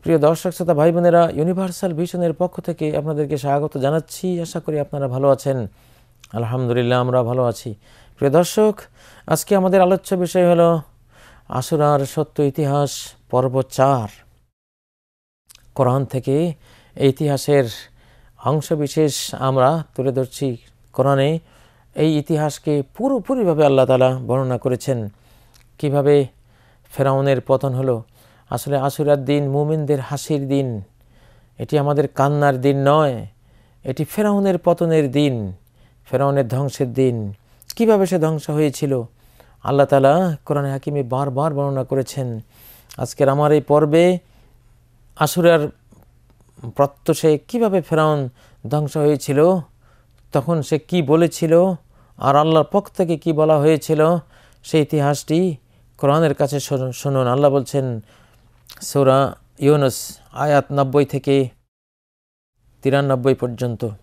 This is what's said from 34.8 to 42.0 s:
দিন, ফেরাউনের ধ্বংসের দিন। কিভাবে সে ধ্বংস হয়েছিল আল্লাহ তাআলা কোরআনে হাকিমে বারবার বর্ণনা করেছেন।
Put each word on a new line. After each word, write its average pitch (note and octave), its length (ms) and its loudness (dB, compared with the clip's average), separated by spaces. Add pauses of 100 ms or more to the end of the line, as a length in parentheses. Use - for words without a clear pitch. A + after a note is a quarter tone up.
দিন, B2 420 -2 (520)
ফেরাউনের C#3 420 0
ধ্বংসের B2+ 460 -4
দিন। A#2+ 400 -2 (420)
কিভাবে G#3+ 300 4
সে F3+ 140 -2
ধ্বংস D#3+ 300 -2
হয়েছিল D3 540 -2 (600)
আল্লাহ C#3 220 2
তাআলা C#3+ 600 2
কোরআনে C#3+ 260 -2
হাকিমে C#3+ 320 -6
বারবার C3+ 500 -4
বর্ণনা C#3 300 -4
করেছেন। B2+ 560 -4 (580)